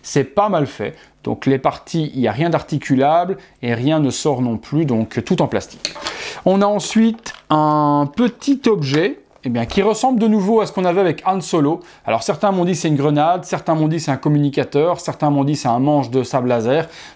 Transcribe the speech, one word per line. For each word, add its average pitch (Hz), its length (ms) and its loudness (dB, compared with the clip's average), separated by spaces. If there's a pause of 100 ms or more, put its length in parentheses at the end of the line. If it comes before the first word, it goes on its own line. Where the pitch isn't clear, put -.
C'est - 220 -2
pas 208 260 0
mal 160 180 0
fait. - 280 -10 (280)
Donc, 120 220 -6
les 135 140 2
parties, 151 540 -4
il 131 80 -4
n'y 113 60 2
a 104 40 0
rien 160 180 0
d'articulable 156 880 0 (240)
et 120 120 -2
rien 143 260 0
ne 139 100 2
sort 127 320 -2
non 120 160 -2
plus. 156 280 -2
Donc, 113 380 -2
tout 175 180 0
en 139 60 2
plastique. - 460 -6 (520)
On 196 160 4
a 202 40 4
ensuite 220 680 0 (160)
un 151 680 2
petit 254 520 0
objet, 165 520 0 (240)
eh 131 60 -4
bien, 117 160 -2
qui - 160 -2
ressemble 226 380 2
de 226 80 2
nouveau 214 340 2
à 190 40 0
ce - 60 -10
qu'on 185 140 -2
avait 180 160 2
avec 165 240 0
Han 185 160 0
Solo. 160 400 0 (240)
Alors 113 180 0
certains 196 280 0
m'ont 180 120 0
dit 180 100 0
c'est 160 140 -2
une 151 80 2
grenade, 151 480 2
certains 165 320 -2
m'ont 156 120 2
dit 165 120 0
c'est 151 120 -4
un 131 60 0
communicateur, 147 840 0
certains 151 300 -2
m'ont 139 140 2
dit 143 120 0
c'est - 120 -4
un 120 120 2
manche 139 300 2
de 127 140 0
sable 123 240 -2
laser. 120 400 0 (280)